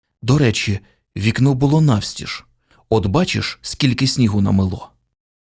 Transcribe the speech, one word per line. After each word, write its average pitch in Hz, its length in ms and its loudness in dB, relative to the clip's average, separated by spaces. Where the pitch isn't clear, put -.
До 127 160 0
речі, 107 420 0
вікно 117 360 2
було 143 280 2
навстіж. - 640 -2
От 107 160 2
бачиш, 117 560 -2
скільки - 460 -2
снігу 104 340 2
намело». 98 500 0